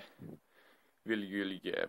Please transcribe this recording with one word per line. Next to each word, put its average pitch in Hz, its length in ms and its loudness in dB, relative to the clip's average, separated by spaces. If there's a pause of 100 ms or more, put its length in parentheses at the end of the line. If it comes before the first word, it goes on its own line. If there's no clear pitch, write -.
(1040)
wil 110 160 4
jullie, 95 540 0
eh, - 160 4